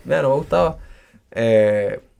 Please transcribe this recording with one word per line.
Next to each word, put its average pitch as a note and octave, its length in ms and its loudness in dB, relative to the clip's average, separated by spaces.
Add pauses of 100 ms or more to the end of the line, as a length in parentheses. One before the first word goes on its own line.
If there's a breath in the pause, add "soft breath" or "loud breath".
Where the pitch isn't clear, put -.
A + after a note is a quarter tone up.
ya, D#3 180 0
no C3+ 60 0
me C3+ 60 2
gustaba. E3 420 0 (540 soft breath)
Eh, G#2+ 680 2 (200)